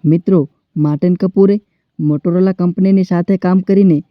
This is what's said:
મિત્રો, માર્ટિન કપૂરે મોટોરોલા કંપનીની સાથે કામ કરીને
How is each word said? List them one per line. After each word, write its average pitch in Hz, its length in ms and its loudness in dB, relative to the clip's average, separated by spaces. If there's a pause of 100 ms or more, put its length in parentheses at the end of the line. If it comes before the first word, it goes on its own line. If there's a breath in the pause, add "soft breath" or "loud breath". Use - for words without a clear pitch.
મિત્રો, 170 360 0 (360)
માર્ટિન 151 400 -2
કપૂરે 196 400 0 (420)
મોટોરોલા 175 600 -2
કંપનીની 185 460 0
સાથે 185 340 -2
કામ 185 220 0
કરીને 196 380 2 (120)